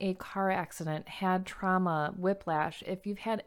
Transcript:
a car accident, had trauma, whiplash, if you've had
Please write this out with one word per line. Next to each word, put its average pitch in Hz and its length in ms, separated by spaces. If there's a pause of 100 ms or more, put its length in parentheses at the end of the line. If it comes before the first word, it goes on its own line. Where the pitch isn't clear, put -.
a 190 140
car 190 360
accident, 160 580
had 185 360
trauma, 180 720
whiplash, 175 680
if 190 200
you've 202 120
had 220 280